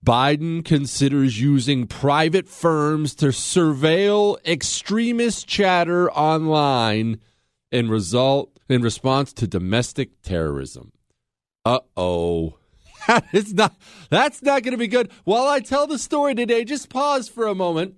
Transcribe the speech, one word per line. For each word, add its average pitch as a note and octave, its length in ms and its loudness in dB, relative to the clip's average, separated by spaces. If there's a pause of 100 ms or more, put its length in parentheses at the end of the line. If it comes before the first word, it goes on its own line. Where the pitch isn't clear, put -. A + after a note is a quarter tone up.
Biden D3+ 600 0
considers C#3 720 0
using C3 480 2
private D#3 640 0
firms D3+ 640 0
to D3+ 120 0
surveil F3 1080 2 (100)
extremist A#3 1000 -2
chatter F3 640 2
online C#3+ 1080 2 (500)
in A#2+ 160 0
result, A#2+ 800 0
in B2+ 140 2
response C3 500 0
to A2+ 160 -4
domestic G2+ 760 -4
terrorism. C#2+ 680 -6 (720)
Uh-oh. F2 1000 -2
<laughs> - 40 -20 (400)
That A3+ 260 2
is G#3 200 -2
not, F#3+ 220 0 (340)
that's B3 320 0
not C#4 220 0
gonna B3 140 -6
be A#3 100 -4
good. A#3+ 220 0 (160)
While A3+ 200 2
I C#4+ 160 0
tell C#4+ 260 -2
the C#4+ 120 -6
story C#4+ 360 -2
today, A#3 280 0
just C4 260 -8
pause C#4 380 -2
for A3+ 200 -6
a G3+ 80 -2
moment F3+ 420 -4